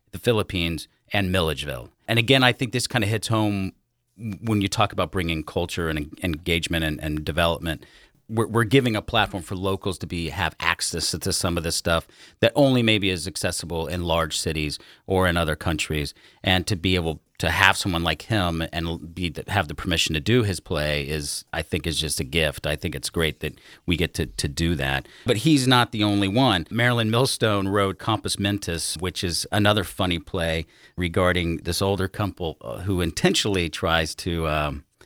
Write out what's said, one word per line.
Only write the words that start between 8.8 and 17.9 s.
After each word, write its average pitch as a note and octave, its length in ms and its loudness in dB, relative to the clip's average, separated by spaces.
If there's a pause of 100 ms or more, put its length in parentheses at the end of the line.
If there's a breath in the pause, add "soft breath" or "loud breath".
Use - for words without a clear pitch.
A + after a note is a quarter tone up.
a F#2+ 60 -2
platform G2+ 400 0
for G2 120 -10
locals F#2+ 440 -2
to F2 80 -10
be, E2+ 240 -4
have D#2+ 280 -2
access E2+ 520 -2
to, F2 80 -4
to F#2+ 120 -2
some F2 280 0
of E2 40 -4
this E2 140 -2
stuff E2+ 320 0 (320 loud breath)
that A2+ 160 6
only C3 260 6
maybe G#2+ 280 4
is F2 160 -2
accessible E2 600 -4
in F2 180 -2
large E2 340 2
cities D#2 400 -2 (280 loud breath)
or F#2 220 4
in E2+ 80 2
other D#2 200 2
countries, D2+ 580 -2 (280 soft breath)
and F#2 240 2
to A2 80 -2
be F#2 200 0
able D#2+ 260 0 (160)
to E2 140 0
have F#2+ 260 6
someone E2+ 260 0